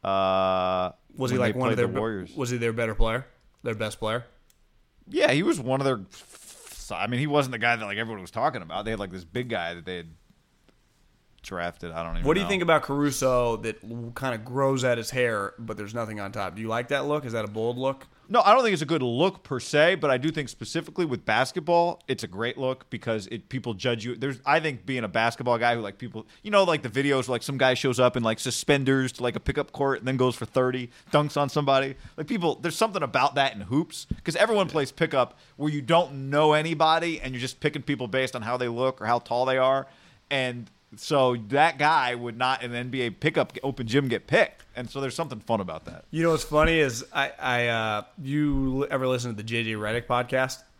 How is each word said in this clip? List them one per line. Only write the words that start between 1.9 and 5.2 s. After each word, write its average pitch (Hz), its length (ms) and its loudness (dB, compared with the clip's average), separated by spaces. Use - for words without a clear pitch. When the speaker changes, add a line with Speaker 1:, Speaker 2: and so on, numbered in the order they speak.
Speaker 2:
be-, 98 60 -2
Speaker 1:
Warriors. 104 380 -4
Speaker 2:
was 127 140 -4
he 123 80 -2
their 117 140 -2
better 113 220 -2
player? 117 320 2
Their 117 120 -4
best 107 240 -6
player? 113 260 -2
Speaker 1:
Yeah, 233 240 2